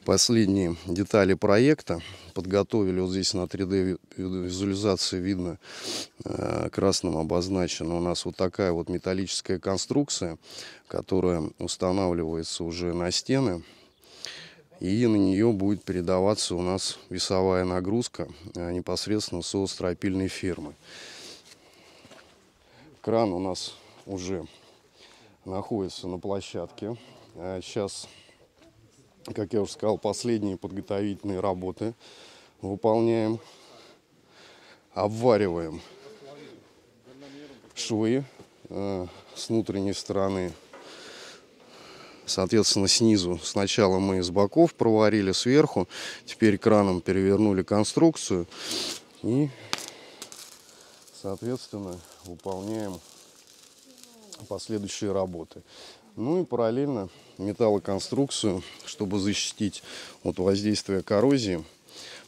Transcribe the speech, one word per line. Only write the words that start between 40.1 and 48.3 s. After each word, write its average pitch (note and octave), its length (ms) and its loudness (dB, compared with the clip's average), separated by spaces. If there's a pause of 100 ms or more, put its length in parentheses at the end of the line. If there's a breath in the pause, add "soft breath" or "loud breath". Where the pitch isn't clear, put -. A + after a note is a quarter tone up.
Соответственно, G2 640 4
снизу. F2+ 520 4
Сначала G2 580 4
мы F#2+ 220 2
с F2 80 -2
боков G2+ 440 4
проварили, G#2+ 580 4
сверху. B2+ 560 4 (380 loud breath)
Теперь G#2+ 320 4
краном G2+ 420 6
перевернули F#2+ 640 4
конструкцию. G#2 800 2 (800 loud breath)